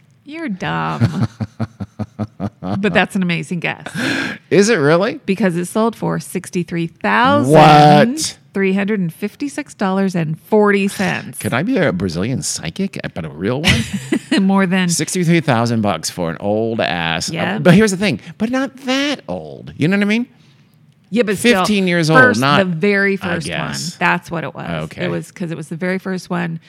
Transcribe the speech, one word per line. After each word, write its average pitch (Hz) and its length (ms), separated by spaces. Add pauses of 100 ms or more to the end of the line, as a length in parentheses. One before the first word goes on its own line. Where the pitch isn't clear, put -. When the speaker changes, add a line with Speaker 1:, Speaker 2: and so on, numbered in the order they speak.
(260)
Speaker 1:
You're 311 240
dumb. 160 840
Speaker 2:
<laughs> - 40 (1200)
Speaker 1:
But 190 340
that's 185 220
an 190 80
amazing 170 380
guess. - 260 (600)
Speaker 2:
Is 202 200
it 240 60
really? 175 500
Speaker 1:
Because 190 300
it 175 100
sold 220 300
for 165 240
sixty-three 170 680
thousand 202 680
Speaker 2:
What? 151 840 (160)
Speaker 1:
three 196 200
hundred 202 260
and 170 140
fifty-six 285 600
dollars 190 420
and 160 240
forty 202 500
cents. 175 500
Speaker 2:
Could 110 140
I 127 100
be 254 140
a 143 160
Brazilian 98 500
psychic, - 560 (140)
but 98 120
a 78 40
real 117 320
one? 220 200 (280)
Speaker 1:
<laughs> 294 340
More 190 220
than 185 240
Speaker 2:
Sixty-three 170 520
thousand 117 400
bucks 87 280
for 85 200
an 80 120
old 110 400
ass. 82 480
Speaker 1:
Yeah. 175 260
Speaker 2:
Uh, - 40
but 160 140
here's 214 180
the 185 60
thing, 180 220 (180)
but 220 120
not 262 280
that 269 520
old. 76 480
You 147 100
know 196 100
what 208 60
I 202 40
mean? 233 200 (840)
Speaker 1:
Yeah, 226 140
but 196 140
still, 220 240
Speaker 2:
Fifteen 190 260
years 170 220
old, 254 120
Speaker 1:
first, 120 200
Speaker 2:
not, 139 180
Speaker 1:
the 196 60
very 196 480
Speaker 2:
I 190 40
Speaker 1:
first 170 320
one. 160 80
Speaker 2:
guess. 143 380
Speaker 1:
That's 175 340
what 165 140
it 139 100
was. 160 320
Speaker 2:
Okay. 165 200
Speaker 1:
It 180 40
was 170 220
'cause 165 200
it 165 60
was 156 120
the 170 80
very 185 220
first 185 300
one, 170 400